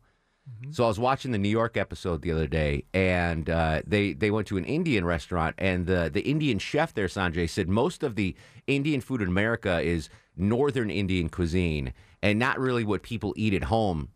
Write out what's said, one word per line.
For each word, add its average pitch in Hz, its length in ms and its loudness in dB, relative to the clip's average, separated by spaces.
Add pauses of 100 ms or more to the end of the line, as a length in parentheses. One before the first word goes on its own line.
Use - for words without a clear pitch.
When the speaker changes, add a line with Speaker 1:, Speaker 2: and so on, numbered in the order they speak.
(480)
Speaker 1:
Mm-hmm. 123 220 -14
Speaker 2:
So 151 140 2
I - 40 6
was 107 120 0
watching 131 320 0
the 107 60 0
New 98 100 2
York 113 280 0
episode 90 460 -2
the 87 80 -2
other 80 160 2
day, 73 380 0 (100)
and, 87 560 2
uh, 80 340 2
they, 101 280 2
they 104 180 0
went 107 180 -2
to 101 80 -4
an 87 80 -2
Indian 135 400 0
restaurant, 85 540 -2
and 90 280 0
the, 87 260 2
the 98 80 0
Indian 139 400 0
chef 156 340 -2
there, 101 140 0
Sanjay, 87 400 0
said 87 200 -2
most 117 360 0
of 123 100 -2
the 95 220 0 (320)
Indian 139 320 0
food 127 200 -4
in 98 80 0
America 98 520 2
is 80 280 0 (260)
northern 117 560 0
Indian 90 380 0
cuisine 80 640 0 (300)
and 104 180 2
not 127 180 0
really 127 260 0
what 101 180 0
people 107 340 -4
eat 107 180 2
at 85 100 0
home 95 520 0